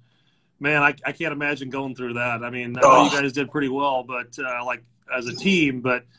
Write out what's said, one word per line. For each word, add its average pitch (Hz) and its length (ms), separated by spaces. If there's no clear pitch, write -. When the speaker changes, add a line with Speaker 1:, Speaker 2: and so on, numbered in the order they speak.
Speaker 1:
man, 147 220
I, 143 120
I 139 80
can't 156 200
imagine 143 380
going 135 240
through 120 200
that. 120 300
I 120 60
mean, 123 280
I - 20
know 135 240
you 143 80
Speaker 2:
Oh. 143 80
Speaker 1:
guys 139 120
did 135 180
pretty 143 180
well, 135 360
but, 120 340
uh, 123 260
like, 120 180
as 123 120
a 120 80
team, 151 460
but 123 240